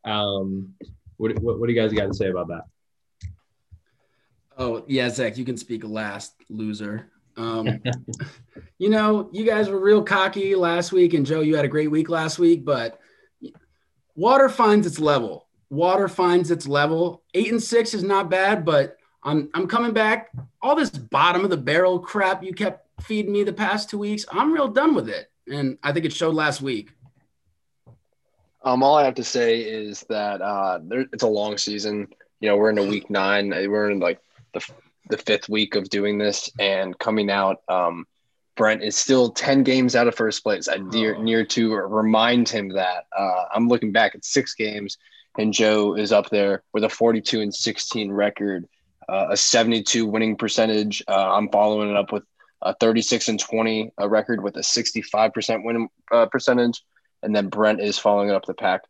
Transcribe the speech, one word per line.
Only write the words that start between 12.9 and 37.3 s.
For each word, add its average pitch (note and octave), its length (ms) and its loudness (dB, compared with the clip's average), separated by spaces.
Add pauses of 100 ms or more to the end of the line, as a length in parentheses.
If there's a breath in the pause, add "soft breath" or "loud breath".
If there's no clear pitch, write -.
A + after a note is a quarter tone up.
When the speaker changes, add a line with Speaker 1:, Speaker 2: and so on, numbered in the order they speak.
Speaker 2:
water B3+ 340 6
finds G#3 380 4
its D3 120 -6
level. B2+ 480 0 (240)
Water F3+ 380 2
finds F3+ 420 2
its E3 160 -2
level. D#3+ 560 0 (100)
Eight G#3+ 200 0
and A#3 100 -2
six A3+ 320 0
is G3 80 -4
not G3 260 0
bad, F#3+ 360 0
but D3 320 2 (260)
I'm, D3 320 -2
I'm F3+ 140 -2
coming A#3 240 0
back. A3 380 0 (320)
All C4+ 120 2
this D4 160 0
bottom D#3+ 540 0
of F#3+ 60 0
the F3 60 0
barrel E3 420 0
crap F#3+ 440 -2
you F#3 100 -10
kept - 340 -6 (160)
feeding G#3 300 -4
me G3+ 120 0
the G3+ 80 -4
past G#3 360 -4
two G#3 100 -8
weeks, G#3 320 -6
I'm C#4 220 2
real C#4+ 160 2
done C4+ 260 2
with A#2+ 140 -2
it, F#2+ 220 -10 (200)
and C#3 320 -2
I C#3+ 100 0
think D#3+ 120 -2
it D#3 80 -2
showed D#3+ 220 -2
last D3+ 260 0
week. B2+ 300 -6 (1700)
Speaker 3:
Um, B2+ 200 2
all C#3+ 140 6
I D3 80 6
have B2+ 100 0
to B2 100 -6
say A#2 360 0
is G#2+ 500 -8
that, G#2 320 -4
uh, G2 400 -2
there, A#2+ 320 -4
it's A2 80 -4
a A#2+ 60 2
long G#2 280 -2
season. G#2 520 -6 (320)
You G#2+ 100 0
know, G2+ 80 4
we're G#2+ 100 4
in G#2+ 80 2
a G2+ 80 2
week G#2 240 -4
nine. G2+ 420 0
We're G2+ 400 -2
in, G2 100 -2
like, F2 200 -2 (320)
the F2+ 60 -8
f-, - 140 -12 (360)
the - 80 -2
fifth - 320 -2
week G#2+ 280 -2
of F#2+ 120 -2
doing G#2 300 -2
this, G#2 400 -2
and F#2+ 400 -2
coming G#2+ 320 0